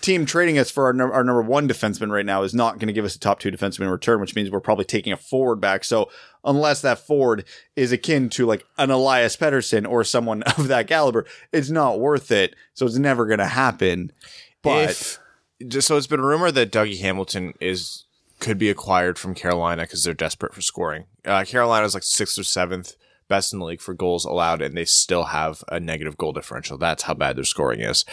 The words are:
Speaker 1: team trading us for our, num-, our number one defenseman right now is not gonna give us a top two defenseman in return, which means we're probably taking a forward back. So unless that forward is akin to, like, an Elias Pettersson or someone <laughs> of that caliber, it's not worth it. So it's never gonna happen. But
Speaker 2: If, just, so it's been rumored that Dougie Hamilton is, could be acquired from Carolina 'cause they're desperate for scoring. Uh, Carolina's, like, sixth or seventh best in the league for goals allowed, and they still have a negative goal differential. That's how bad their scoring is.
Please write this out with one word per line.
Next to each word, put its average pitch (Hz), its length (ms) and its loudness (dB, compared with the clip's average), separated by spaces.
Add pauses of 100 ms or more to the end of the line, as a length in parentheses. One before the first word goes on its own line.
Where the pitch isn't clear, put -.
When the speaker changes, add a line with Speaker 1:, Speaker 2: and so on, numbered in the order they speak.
Speaker 1:
team 175 260 0
trading 165 320 2
us 127 100 2
for 139 160 2
our, 127 80 4
num-, 127 180 2
our 127 120 2
number 123 180 2
one 135 260 2
defenseman 104 440 -2
right 101 140 0
now 98 180 0
is 98 100 -2
not 117 240 0
gonna 110 160 -2
give 107 100 0
us 98 120 -4
a - 40 -14
top 101 200 2
two 101 100 -4
defenseman 95 360 -4
in 95 40 -2
return, 104 320 2
which 92 140 -8
means 101 160 -4
we're 98 80 -2
probably 101 260 0
taking - 260 -4
a 90 60 -4
forward 131 380 0
back. 98 280 0
So 110 280 0 (320)
unless 143 400 2
that 123 160 2
forward 127 460 2 (300)
is 127 160 2
akin 131 380 0
to, 123 160 0
like, 107 180 2 (140)
an 135 140 2
Elias 127 440 4
Pettersson 117 540 0
or 117 140 2
someone 113 400 -2
<laughs> - 140 -2
of 143 100 0
that 127 200 2
caliber, 135 380 2 (260)
it's 147 200 0
not 139 280 2
worth 139 300 0
it. 101 260 2 (200)
So 131 100 0
it's 117 120 2
never 131 280 2
gonna 104 220 2
happen. 92 640 0 (500)
But 151 300 2
Speaker 2:
If, - 280 -8 (480)
just, 131 200 0
so 151 100 4
it's 139 80 0
been 139 160 0
rumored 156 320 2
that 117 180 2
Dougie 107 300 0
Hamilton 95 580 -4
is, 90 460 -6 (340)
could 104 200 -2
be 107 100 4
acquired 90 480 0
from 92 160 -8
Carolina 85 540 -2
'cause 82 160 -4
they're 85 100 -2
desperate - 400 -6
for 95 80 -16
scoring. 82 440 -6 (200)
Uh, 98 180 2
Carolina's, 110 520 2
like, 95 80 -8
sixth - 340 -2
or 101 60 -6
seventh 90 500 -4 (380)
best 98 220 0
in 101 60 -8
the 90 60 -6
league 82 160 -10
for 92 120 -10
goals 87 320 0
allowed, 82 360 0
and 71 160 -4
they 85 80 -4
still 87 400 2
have 78 440 -4
a 87 100 -4
negative 78 380 -8
goal 78 160 -4
differential. - 440 -10
That's 78 260 -2
how 78 120 -4
bad 69 220 -2
their 67 80 -4
scoring 62 360 -2
is. - 320 -2